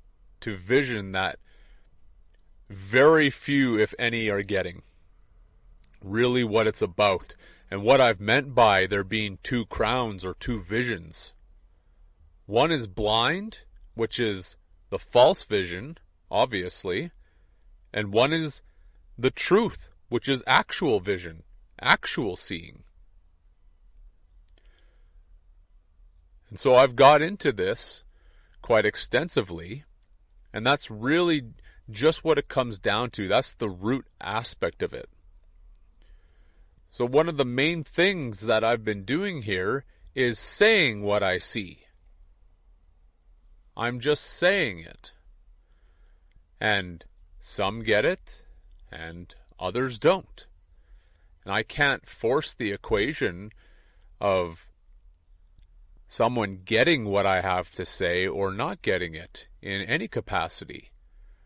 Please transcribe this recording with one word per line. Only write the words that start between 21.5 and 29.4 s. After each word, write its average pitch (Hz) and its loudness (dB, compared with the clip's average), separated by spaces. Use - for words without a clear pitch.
actual 123 0
seeing. - -12
And 101 -16
so 127 4
I've 127 6
got 143 8
into 165 -2
this - -4
quite 107 4
extensively, 107 -4